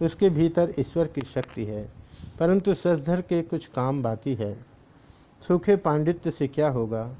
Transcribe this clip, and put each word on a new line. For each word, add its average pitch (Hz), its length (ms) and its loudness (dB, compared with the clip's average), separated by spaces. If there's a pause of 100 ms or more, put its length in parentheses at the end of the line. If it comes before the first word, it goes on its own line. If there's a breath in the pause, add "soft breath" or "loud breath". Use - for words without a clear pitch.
उसके 170 280 2
भीतर 165 500 2
ईश्वर 160 280 0
की 143 140 -6
शक्ति - 440 -6
है, 104 260 -8 (480 loud breath)
परंतु 185 340 4
ससधर 170 480 0
के 170 200 -2
कुछ 165 240 -6
काम 135 380 -2
बाकी 120 320 -2
है। 104 300 -6 (840 soft breath)
सूखे 180 280 4
पांडित्य 165 560 0
से 143 160 -2
क्या 151 220 0
होगा? 113 500 -4